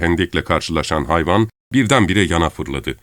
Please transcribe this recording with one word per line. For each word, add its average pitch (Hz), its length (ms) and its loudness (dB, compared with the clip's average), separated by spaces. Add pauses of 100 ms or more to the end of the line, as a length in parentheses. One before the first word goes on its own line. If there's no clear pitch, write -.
hendekle 85 440 0
karşılaşan 80 600 -2
hayvan 85 440 0 (240)
birdenbire 107 480 2
yana 85 300 2
fırladı. 67 520 -8